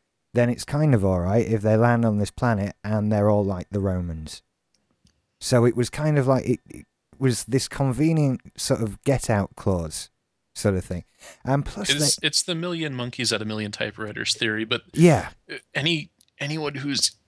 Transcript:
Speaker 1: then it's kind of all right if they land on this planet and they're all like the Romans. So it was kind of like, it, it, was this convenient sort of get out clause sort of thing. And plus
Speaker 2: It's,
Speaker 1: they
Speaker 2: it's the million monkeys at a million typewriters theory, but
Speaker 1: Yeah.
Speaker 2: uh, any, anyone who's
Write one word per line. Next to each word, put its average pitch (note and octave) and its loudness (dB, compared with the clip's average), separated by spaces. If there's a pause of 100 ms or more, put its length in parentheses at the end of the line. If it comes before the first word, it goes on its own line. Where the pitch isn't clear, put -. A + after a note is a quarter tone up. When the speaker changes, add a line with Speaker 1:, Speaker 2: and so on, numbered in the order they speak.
(340)
Speaker 1:
then A#2+ 4
it's A#2+ -4
kind D3 2
of G2 4
all F#2 2
right G2 2
if A2 0
they G#2+ 4
land A#2 4
on G#2+ 2
this G2+ -2
planet G#2 -2
and G#2+ 0
they're G#2 4
all G#2 4
like F#2+ -4
the G2+ -2
Romans. F2 -4 (1000)
So A#2+ 4
it B2 4
was A#2+ 0
kind D3+ 0
of C3 2
like, C3 2
it, B2+ 0 (100)
it, - -18 (360)
was B2+ 2
this B2+ 0
convenient C#3+ 0 (180)
sort A#2+ 0
of G#2+ -4
get C3 0
out G2+ 0
clause F2 -4 (440)
sort G2 0
of F#2 -2
thing. F2 -10 (400)
And C#3 0
plus - -6
Speaker 2:
It's, C#3+ 2
Speaker 1:
they D#3+ -4
Speaker 2:
it's - 0
the F3 -4
million E3 -4
monkeys B2 -4
at G#2+ 0
a G#2+ -6
million G#2+ -4
typewriters G#2+ -6
theory, A2 -2
but A#2 -2 (120)
Speaker 1:
Yeah. C#3+ 6 (200)
Speaker 2:
uh, D3+ -12 (180)
any, D3+ -2 (300)
anyone D3 -6
who's C3+ -2 (160)